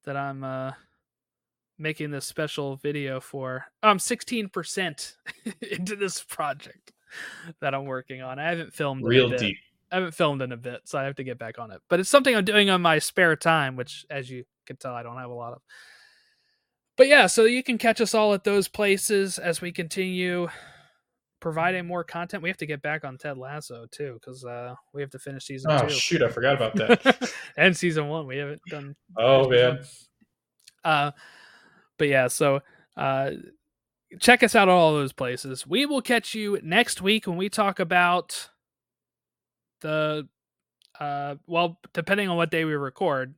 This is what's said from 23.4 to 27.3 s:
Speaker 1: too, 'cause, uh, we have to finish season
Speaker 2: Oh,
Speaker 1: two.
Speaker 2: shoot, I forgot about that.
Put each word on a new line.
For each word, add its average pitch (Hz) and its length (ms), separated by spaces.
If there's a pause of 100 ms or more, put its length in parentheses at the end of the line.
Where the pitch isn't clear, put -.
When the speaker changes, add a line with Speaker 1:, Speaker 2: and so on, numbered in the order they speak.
Speaker 1:
too, 135 340
'cause, 127 180
uh, 123 300 (200)
we 143 80
have 139 100
to 135 80
finish 135 260
season 135 260
Speaker 2:
Oh, 139 160
Speaker 1:
two. - 60
Speaker 2:
shoot, 131 300
I 113 60
forgot 131 260
about 117 200
that. 240 580 (120)